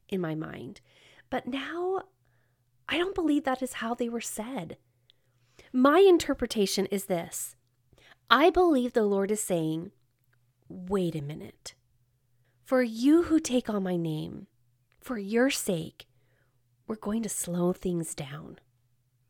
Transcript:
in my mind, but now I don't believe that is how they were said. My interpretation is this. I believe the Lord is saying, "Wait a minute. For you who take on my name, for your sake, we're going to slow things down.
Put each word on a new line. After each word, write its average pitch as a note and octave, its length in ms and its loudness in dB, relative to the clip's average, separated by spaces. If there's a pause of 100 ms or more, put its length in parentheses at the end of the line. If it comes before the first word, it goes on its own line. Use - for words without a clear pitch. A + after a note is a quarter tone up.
in F#3+ 100 -4
my D#3+ 140 -4
mind, D#3 480 -10 (480)
but C4 160 -6
now D#4 600 -6 (840)
I C#4 80 -2
don't F4+ 160 -2
believe D4+ 300 0
that C4 180 -2
is B3+ 120 -6
how A3+ 200 -6
they A#3+ 160 -4
were A#3 100 -6
said. G#3+ 580 -10 (960)
My C#4 280 6
interpretation C4 880 4
is G3 180 -4
this. - 500 -6 (760)
I C#4 180 8
believe D#4+ 440 4
the A3 120 2
Lord G3 240 2
is G#3 100 -2
saying, E3 520 -2 (760)
"Wait F3+ 460 -4
a D#3 80 -6
minute. - 540 -14 (880)
For B3+ 180 2
you B3 420 4
who D#4+ 160 2
take B3+ 300 0
on G3+ 140 -2
my F3+ 120 0
name, E3 520 -4 (520)
for A#3+ 200 -8
your A3+ 320 2
sake, - 560 -6 (800)
we're A3 80 -6
going A3 260 -4
to G#3+ 80 -6
slow F3 440 0
things E3+ 420 -4
down. C#3+ 440 -12 (680)